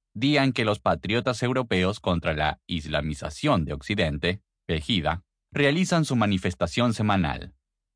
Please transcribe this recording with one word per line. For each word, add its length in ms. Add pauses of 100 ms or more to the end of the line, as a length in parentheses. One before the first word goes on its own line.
(140)
día 300
en 100
que 100
los 140
patriotas 640
europeos 580
contra 320
la 340
islamización 1000
de 80
Occidente, 640 (240)
Pejida, 580 (300)
realizan 540
su 100
manifestación 760
semanal. 580 (440)